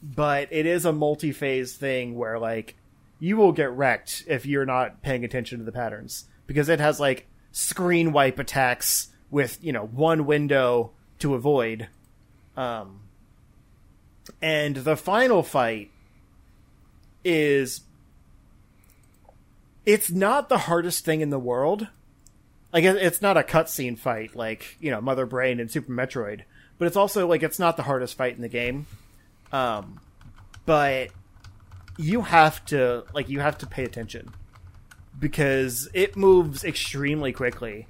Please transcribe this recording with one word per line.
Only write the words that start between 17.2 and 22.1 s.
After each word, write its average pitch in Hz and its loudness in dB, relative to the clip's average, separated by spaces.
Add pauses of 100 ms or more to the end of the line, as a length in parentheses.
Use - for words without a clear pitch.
is 147 2 (2000)
it's 208 4
not 196 2
the 240 4
hardest 170 -2
thing 156 0
in 147 -2
the 139 -2
world. 139 -2 (840)